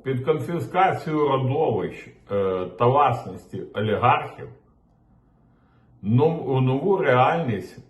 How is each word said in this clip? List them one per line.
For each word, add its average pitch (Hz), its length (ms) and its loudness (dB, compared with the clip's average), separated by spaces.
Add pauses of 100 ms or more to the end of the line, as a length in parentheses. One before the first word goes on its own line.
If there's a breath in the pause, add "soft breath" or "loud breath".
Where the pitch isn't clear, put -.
під 131 220 -4
конфіскацію 160 1000 0
родовищ, 131 800 -2 (240)
е, 95 340 -2 (140)
та 120 60 4
власності 120 760 0 (100)
олігархів, 110 760 0 (1600 soft breath)
нов-, 135 580 2
нову 143 360 2
реальність 127 920 0